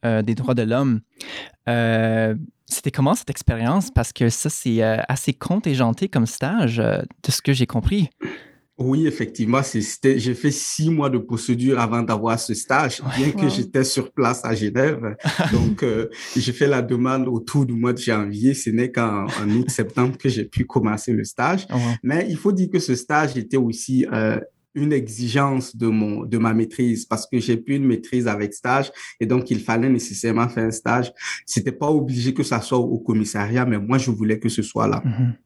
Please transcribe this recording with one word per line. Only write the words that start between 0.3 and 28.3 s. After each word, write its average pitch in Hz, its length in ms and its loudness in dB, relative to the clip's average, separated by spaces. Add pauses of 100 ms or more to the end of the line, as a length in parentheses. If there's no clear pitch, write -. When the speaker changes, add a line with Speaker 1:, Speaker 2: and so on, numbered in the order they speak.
Speaker 1:
droits 131 200 -2
de 117 80 0
l'homme. 120 360 2 (680)
Euh, 113 640 2 (340)
c'était - 220 -2
comment 143 240 4
cette - 140 -10
expérience ? 135 640 0
Parce 117 220 0
que 120 160 2
ça, - 200 -2
c'est, 113 340 0
euh, 110 140 2 (100)
assez 135 260 -2
contingenté 131 760 0
comme 117 160 2
stage, 131 540 0
euh, 110 220 2 (220)
de - 80 0
ce - 100 -2
que 139 120 2
j'ai 127 120 4
compris. 160 440 0 (680)
Speaker 2:
Oui, 139 280 2
effectivement, 120 560 0
c'est, 117 180 -2
c'était, 135 380 2
j'ai 120 160 0
fait 147 160 2
six - 400 -2
mois 147 180 2
de 127 80 0
procédure 120 600 0
avant 117 240 2
d'avoir 113 360 0
ce - 140 -4
stage, 131 480 0
Speaker 1:
Ouais. 131 220 -2
Speaker 2:
bien 151 80 2
que 185 140 0
Speaker 3:
Wow. 139 40 4
Speaker 2:
j'étais 131 340 0
sur - 280 -2
place 123 340 0
à 113 80 0
Genève. 113 680 0
Speaker 1:
<laughs> 165 280 0
Speaker 2:
Donc, - 300 2
euh, 113 280 0 (260)
j'ai 123 160 0
fait 143 160 0
la 127 160 2
demande 127 440 0
autour 127 380 0
du 120 80 -4
mois 120 200 0
de 120 40 -2
janvier. 107 560 0
Ce 131 160 -4
n'est 120 220 0
qu'en, 107 340 0
en 104 240 -4
août, 120 200 2
septembre 123 480 0
que 135 120 0
j'ai 110 160 -2
pu - 200 -2
commencer 110 460 0
le 107 120 0
stage. 170 480 -2
Speaker 1:
Oh, - 40 -4
wow. 123 60 2 (220)
Speaker 2:
Mais 160 260 0
il 160 80 -4
faut 202 140 0
dire 185 200 2
que 185 80 0
ce - 160 0
stage 147 400 0
était 127 220 -2
aussi, 123 560 0
euh, 110 260 0 (360)
une 147 180 0
exigence 123 840 -2
de 117 120 -2
mon, 104 360 0
de 113 140 -2
ma 113 160 2
maîtrise 113 540 0
parce 110 180 -4
que 123 140 -2
j'ai 117 180 0
plus 139 200 -2
une 135 100 2
maîtrise 117 400 0
avec 104 260 -2